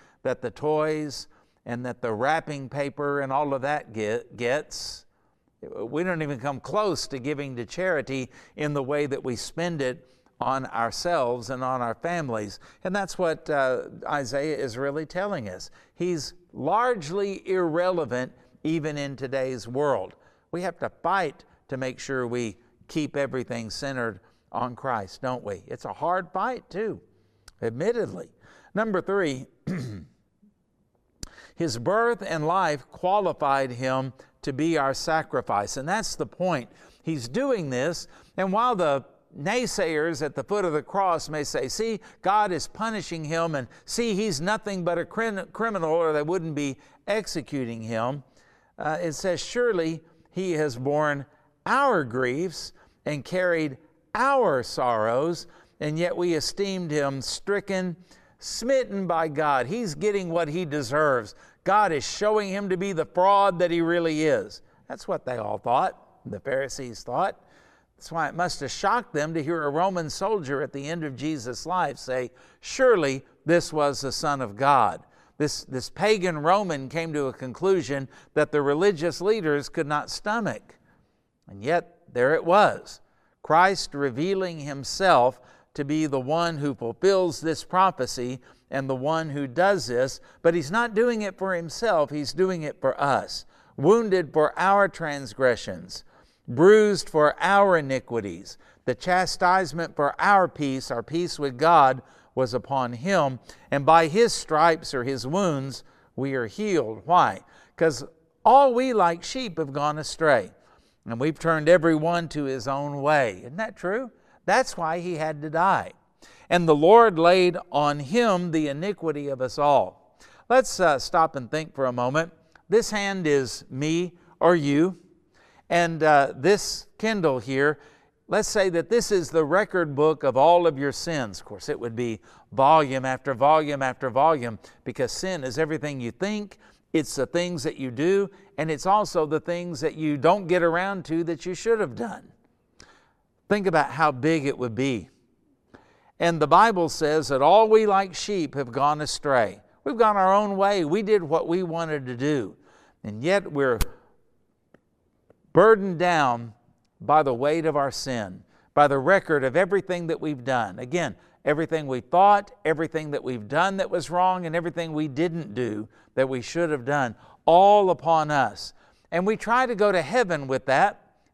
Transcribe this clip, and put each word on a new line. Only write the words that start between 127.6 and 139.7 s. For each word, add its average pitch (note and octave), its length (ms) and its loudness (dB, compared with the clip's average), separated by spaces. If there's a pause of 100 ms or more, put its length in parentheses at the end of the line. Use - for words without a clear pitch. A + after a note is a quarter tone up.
let's G#3 200 0
say G3 200 2
that E3 220 -2
this A#3 220 2
is F3 180 0
the D#3+ 140 2
record E3+ 500 0
book D3+ 300 2
of B2+ 120 2
all E3+ 300 6
of C#3+ 120 2
your C#3 140 -2
sins. B2+ 480 -6
Of - 60 -20
course, G2+ 220 -12
it D3 120 -4
would A#2 160 -8
be A#2 240 -4 (300)
volume C3+ 540 4
after C3 300 -4
volume D3 460 2
after C3 300 -4
volume, B2+ 480 2 (260)
because B2 280 -4
sin F3+ 320 -6
is B2+ 140 -6
everything D3+ 420 -4
you A#2 100 -6
think, G#3 480 -6 (340)
it's D#3 220 0
the C3 120 -2
things F3 360 -2
that D3+ 140 -4
you C3 140 -6
do, F#3 380 2 (300)
and D#3+ 120 -2
it's D3+ 140 -4
also F#3+ 400 2
the D3+ 160 0
things F3 400 -6